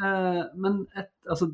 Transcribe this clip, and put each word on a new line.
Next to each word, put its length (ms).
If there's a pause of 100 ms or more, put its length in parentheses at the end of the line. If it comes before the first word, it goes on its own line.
eh, 400 (120)
men 300 (100)
et, 140 (180)
altså 260